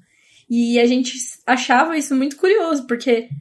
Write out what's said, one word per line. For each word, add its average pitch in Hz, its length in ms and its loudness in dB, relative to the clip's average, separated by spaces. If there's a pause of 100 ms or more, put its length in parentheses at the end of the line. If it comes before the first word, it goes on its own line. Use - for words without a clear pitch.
(500)
E 240 300 0
a 240 60 4
gente 254 280 0 (340)
achava 262 500 2
isso 285 180 -4
muito 277 200 -2
curioso, 339 520 0
porque 233 420 -2 (120)